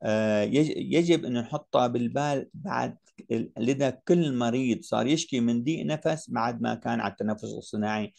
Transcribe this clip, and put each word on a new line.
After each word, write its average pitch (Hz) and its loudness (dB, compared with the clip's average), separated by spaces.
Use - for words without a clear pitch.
آه، 107 2
يج-، 139 2
يجب 170 2
أن 123 -2
نحطها 123 0
بالبال 123 -2
بعد 123 -4
ال-، 117 -2
لدى 131 0
كل 156 2
مريض 120 2
صار 113 0
يشكي 143 0
من 117 2
ضيق 151 -2
نفس 156 -2
بعد 117 -2
ما 117 0
كان 117 -4
على 101 -2
التنفس 104 -4
الصناعي، 107 -4